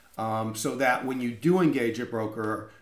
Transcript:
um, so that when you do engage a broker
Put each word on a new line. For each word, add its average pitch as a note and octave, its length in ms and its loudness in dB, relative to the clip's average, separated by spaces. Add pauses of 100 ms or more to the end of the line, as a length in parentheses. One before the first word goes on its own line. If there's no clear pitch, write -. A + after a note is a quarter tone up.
(180)
um, A2 360 -2
so B2+ 220 -4
that B2+ 300 2
when C3 140 -4
you B2 100 -2
do E3+ 300 4
engage B2+ 400 2
a B2 60 -4
broker G#2+ 640 -4 (120)